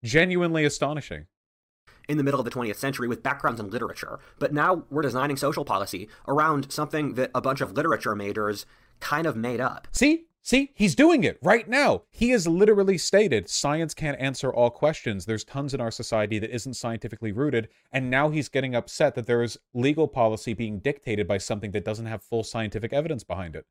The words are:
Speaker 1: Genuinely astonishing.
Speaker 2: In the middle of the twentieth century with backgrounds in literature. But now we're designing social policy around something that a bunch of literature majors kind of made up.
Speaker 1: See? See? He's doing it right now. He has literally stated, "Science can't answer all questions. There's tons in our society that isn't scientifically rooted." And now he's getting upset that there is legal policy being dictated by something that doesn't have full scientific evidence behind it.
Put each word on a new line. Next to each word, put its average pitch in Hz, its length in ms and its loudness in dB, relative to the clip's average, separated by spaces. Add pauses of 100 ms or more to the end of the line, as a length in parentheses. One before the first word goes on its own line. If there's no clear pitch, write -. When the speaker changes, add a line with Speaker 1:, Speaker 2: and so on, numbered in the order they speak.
Speaker 1:
Genuinely 165 600 2
astonishing. 143 600 -2 (840)
Speaker 2:
In 147 80 0
the 143 80 2
middle 139 160 2
of 120 40 -2
the 117 60 -4
twentieth 113 280 -4
century 131 280 -2
with 117 160 -2
backgrounds 135 380 -2
in 101 100 -8
literature. 110 480 -6 (220)
But 143 120 0
now 160 380 2
we're 147 120 -2
designing 135 340 0
social 139 280 -2
policy 98 440 -4 (180)
around 143 460 0
something 151 420 -2
that 123 220 -2
a 123 40 2
bunch 131 200 -2
of 101 140 -4
literature 117 420 0
majors 104 500 -4 (320)
kind 160 300 -2
of 117 80 -2
made 117 240 -4
up. 123 320 -4
Speaker 1:
See? 302 320 2 (160)
See? 269 340 2
He's 196 200 2
doing 294 300 6
it 107 180 0
right 208 260 4
now. 233 420 2
He 240 200 0
has 190 180 2
literally 196 480 4
stated, 160 540 2
"Science 151 420 -2
can't 147 260 -4
answer 131 320 -2
all 120 200 4
questions. 117 560 -2
There's 110 180 -2
tons 139 300 -6
in 135 60 -4
our 117 100 -2
society 107 480 -2
that 110 160 -6
isn't 123 180 -6
scientifically 117 600 -6
rooted." 120 360 0 (240)
And 131 160 -2
now 139 220 2
he's 151 180 -2
getting 131 260 -2
upset 131 400 0
that 123 120 -4
there 120 160 4
is 117 160 -4 (160)
legal 143 340 2
policy 113 460 0
being 107 240 -4
dictated 104 500 -2
by 104 80 2
something 104 360 -4
that 101 120 -4
doesn't 110 220 -6
have 110 160 -8
full 113 220 -2
scientific 110 500 -6
evidence 151 300 -2
behind 85 320 -8
it. 78 140 -12